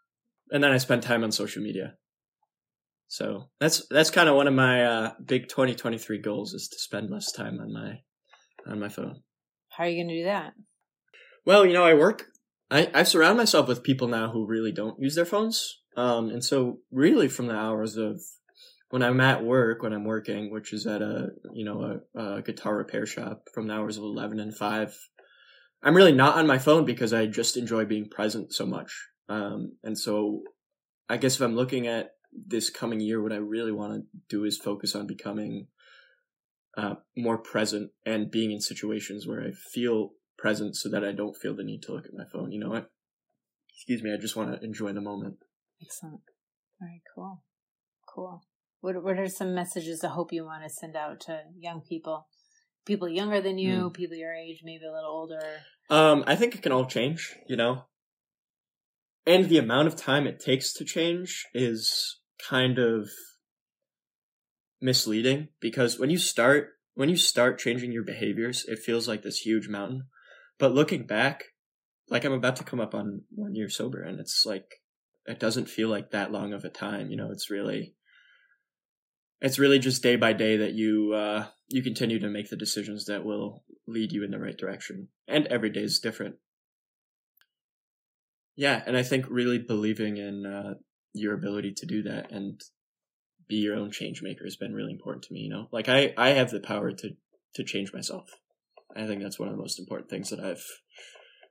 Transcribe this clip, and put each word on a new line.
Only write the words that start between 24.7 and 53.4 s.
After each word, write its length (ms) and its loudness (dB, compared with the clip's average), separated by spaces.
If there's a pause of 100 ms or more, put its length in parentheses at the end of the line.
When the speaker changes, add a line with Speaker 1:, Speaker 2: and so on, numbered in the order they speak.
Speaker 1:
I'm 140 6
really 160 12
not 240 8
on 100 6
my 120 6
phone 260 8
because 300 0
I 120 4
just 300 0
enjoy 300 0
being 240 -4
present 420 -4
so 140 -4
much. 260 -6 (380)
Um, 520 -6
and 160 -6
so 440 -2 (640)
I 80 0
guess 200 2
if 40 -4
I'm 140 2
looking 320 0
at 240 -4 (220)
this 360 -4
coming 320 -4
year, 220 -2
what 100 -4
I 40 -4
really 360 -4
wanna 280 -6 (280)
do 160 -2
is 140 -2
focus 360 -6
on 120 -6
becoming, 600 -8 (1080)
uh, 200 -6 (200)
more 220 0
present 520 -4 (140)
and 260 -4
being 220 -2
in 80 -8
situations 680 -8
where 160 -6
I 100 -6 (200)
feel 380 0 (280)
present 380 -2
so 140 -6
that 140 -2
I 80 -4
don't 240 -8
feel 200 -8
the 80 -8
need 180 -10
to 100 -14
look 140 -12
at 80 -20
my 180 -14
phone, 200 -8
you 80 -8
know? 140 -6
I, 100 -6 (840)
excuse 320 -6
me, 100 -4
I 40 -2
just 200 -8
wanna 260 -4
enjoy 300 -6
the 80 -6
moment. 360 -8 (460)
Speaker 2:
Excellent. 380 -16 (600)
All 80 -14
right, 140 -20 (120)
cool. 280 -16 (640)
Cool. 360 -14 (380)
What, 220 -4
what 160 -2
are 100 -2
some 260 -4
messages 500 -6
of 80 -4
hope 200 -4
you 120 -6
wanna 260 -14
send 260 -12
out 260 -8
to 200 -10 (160)
young 220 -12
people? 480 -10 (580)
People 220 -2
younger 320 -2